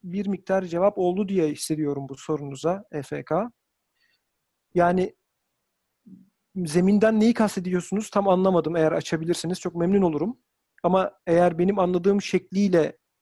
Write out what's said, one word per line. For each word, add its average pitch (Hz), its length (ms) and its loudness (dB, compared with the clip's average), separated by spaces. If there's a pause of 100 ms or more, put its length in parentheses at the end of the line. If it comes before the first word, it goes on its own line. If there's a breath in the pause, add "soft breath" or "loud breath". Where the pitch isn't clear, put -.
bir 190 240 -6
miktar 190 360 -2
cevap 180 360 0
oldu 185 300 -2
diye 185 200 0
hissediyorum 143 600 -4
bu 135 80 -14
sorunuza 147 760 -6
E 147 100 -8
F 143 220 -10
K. 196 260 -4 (1200)
Yani 180 420 0 (1400)
zeminden 190 640 2
neyi 226 140 4
kastediyorsunuz 190 760 -2
tam 202 180 0
anlamadım. 180 480 2
Eğer 156 160 2
açabilirsiniz 165 680 -4
çok 175 140 -8
memnun 185 280 2
olurum. 170 380 -2 (420)
Ama 185 440 0
eğer 170 320 4
benim 190 200 2
anladığım 185 440 2
şekliyle, 185 760 0 (240)